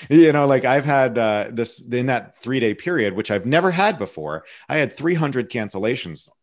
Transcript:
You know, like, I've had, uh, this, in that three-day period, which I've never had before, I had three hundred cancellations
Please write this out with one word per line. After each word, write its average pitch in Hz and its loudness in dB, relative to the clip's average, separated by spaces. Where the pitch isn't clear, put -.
You 156 8
know, 143 2
like, 131 2
I've 135 2
had, 131 2
uh, 107 0
this, 117 -6
in 123 -4
that 123 -4
three-day 120 -2
period, 117 -2
which 101 -6
I've 101 -2
never 170 2
had 185 0
before, 78 -8
I 147 -4
had 139 -2
three 170 -2
hundred 139 -2
cancellations 104 -6